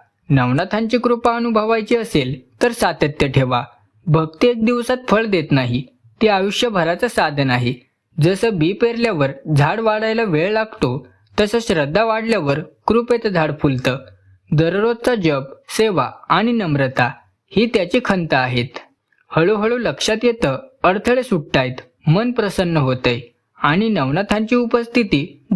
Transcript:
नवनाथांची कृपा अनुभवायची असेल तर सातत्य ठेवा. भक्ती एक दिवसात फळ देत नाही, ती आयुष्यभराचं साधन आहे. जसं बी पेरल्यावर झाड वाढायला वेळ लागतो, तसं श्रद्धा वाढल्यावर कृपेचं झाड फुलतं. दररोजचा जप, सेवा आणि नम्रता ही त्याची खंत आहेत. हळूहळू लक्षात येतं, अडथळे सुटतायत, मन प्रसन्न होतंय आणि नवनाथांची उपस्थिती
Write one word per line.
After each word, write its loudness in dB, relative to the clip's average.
नवनाथांची 0
कृपा 0
अनुभवायची 0
असेल -4
तर 4
सातत्य 0
ठेवा. 0
भक्ती 2
एक 2
दिवसात 0
फळ 2
देत 0
नाही, 0
ती 4
आयुष्यभराचं 0
साधन 0
आहे. 0
जसं 2
बी 2
पेरल्यावर 0
झाड 2
वाढायला 0
वेळ 0
लागतो, -4
तसं 2
श्रद्धा 0
वाढल्यावर 0
कृपेचं 2
झाड 0
फुलतं. 0
दररोजचा 0
जप, 0
सेवा 0
आणि 0
नम्रता 0
ही 2
त्याची 0
खंत 0
आहेत. -2
हळूहळू 0
लक्षात -2
येतं, 0
अडथळे 2
सुटतायत, -2
मन 2
प्रसन्न 0
होतंय 0
आणि 2
नवनाथांची 0
उपस्थिती -2